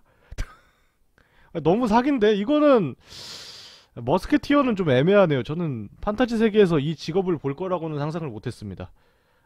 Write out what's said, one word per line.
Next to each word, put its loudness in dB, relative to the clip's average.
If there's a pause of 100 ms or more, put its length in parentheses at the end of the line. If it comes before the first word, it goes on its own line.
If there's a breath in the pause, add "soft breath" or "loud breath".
(360 soft breath)
<laughs> -20
아, -8
너무 2
사기인데? 2
이거는 2 (1000 loud breath)
머스케티어는 0
좀 0
애매하네요. 4
저는 -6 (120)
판타지 -2
세계에서 4
이 -2
직업을 -2
볼 -6
거라고는 -6
상상을 -6
못했습니다. -12 (560)